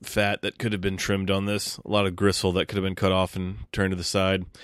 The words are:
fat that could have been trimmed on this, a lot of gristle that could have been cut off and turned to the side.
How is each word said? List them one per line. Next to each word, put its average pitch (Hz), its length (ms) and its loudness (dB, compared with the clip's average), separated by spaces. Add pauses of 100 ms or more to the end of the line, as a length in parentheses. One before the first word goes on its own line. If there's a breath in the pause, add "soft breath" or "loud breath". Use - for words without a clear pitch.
fat 104 400 0
that - 160 -4
could 113 140 -2
have 95 80 -4
been 95 160 -2
trimmed 98 340 0
on 98 140 2
this, 104 340 -2
a - 100 -12
lot 101 160 4
of 90 100 0
gristle 95 380 2
that 90 140 2
could - 100 -6
have 95 60 0
been 95 120 -2
cut 95 180 2
off 92 220 2
and 92 200 -4 (160)
turned 95 200 0
to 92 60 -2
the 85 60 -6
side. 95 420 2 (180 loud breath)